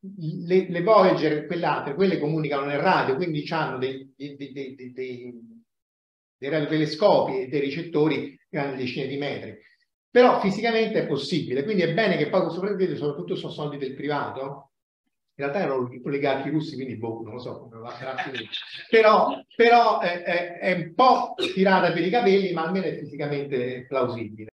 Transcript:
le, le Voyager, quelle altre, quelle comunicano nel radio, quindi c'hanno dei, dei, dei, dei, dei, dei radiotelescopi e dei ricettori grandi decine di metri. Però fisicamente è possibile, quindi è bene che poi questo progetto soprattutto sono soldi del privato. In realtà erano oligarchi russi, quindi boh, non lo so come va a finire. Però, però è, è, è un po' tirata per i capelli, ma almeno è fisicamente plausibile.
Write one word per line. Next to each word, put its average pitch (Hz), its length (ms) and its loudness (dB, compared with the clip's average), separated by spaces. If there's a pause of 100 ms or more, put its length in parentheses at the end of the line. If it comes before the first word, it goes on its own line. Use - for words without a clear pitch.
le, 180 680 -2
le 170 120 -2
Voyager, 175 640 4
quelle 170 200 -4
altre, 143 280 -2
quelle 175 260 2
comunicano 147 460 -2
nel 143 140 -2
radio, 143 380 2
quindi 160 260 -2
c'hanno 143 340 -4
dei, 131 380 -6
dei, 143 220 -12
dei, 135 160 -14
dei, 127 400 -12
dei, 123 400 -10 (1040)
dei 135 120 -8
radiotelescopi 151 920 2
e 127 80 -6
dei 147 100 -2
ricettori 151 880 -2
grandi 139 300 -6
decine 131 300 -6
di 139 100 -8
metri. 117 400 -8 (520)
Però 247 300 6
fisicamente 214 640 0
è - 20 -2
possibile, 139 600 -2
quindi 202 160 0
è 156 120 2
bene 196 220 2
che 147 140 0
poi 180 140 2
questo 170 180 -4
progetto 185 340 -2
soprattutto 147 400 -4
sono 156 160 -8
soldi 147 260 -8
del 131 160 -6
privato. 139 800 -8 (640)
In 139 100 -8
realtà 143 140 -4
erano 135 300 -2 (160)
oligarchi 139 440 -2
russi, 151 260 -4
quindi 123 220 -8
boh, 110 240 -8
non 110 120 -12
lo 123 60 -10
so 120 200 -12
come 113 200 -20
va 117 100 -14
a 131 340 -10
finire. 123 220 -8 (440)
Però, 214 480 6 (160)
però 233 460 6
è, 175 240 -2
è, 175 360 -2
è 185 160 0
un 160 200 -6
po' - 380 6 (200)
tirata 185 380 6
per 170 140 0
i 190 40 0
capelli, 196 440 4
ma 160 100 -2
almeno 185 220 -2
è 151 120 -4
fisicamente 139 880 -6
plausibile. 113 720 -4